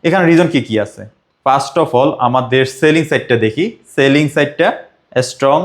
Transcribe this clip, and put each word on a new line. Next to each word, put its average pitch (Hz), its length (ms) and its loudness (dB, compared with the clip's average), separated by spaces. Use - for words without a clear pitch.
এখানে 180 240 0
রিজন 170 240 4
কী 143 140 2
কী 110 80 -4
আছে? - 160 -18
First 139 360 -2
of 143 160 -2
all 139 120 2
আমাদের 127 340 0
সেলিং 156 300 2
সাইডটা 131 340 -2
দেখি, 110 200 -2
সেলিং 139 300 2
সাইডটা 151 340 0
স্ট্রং 139 360 0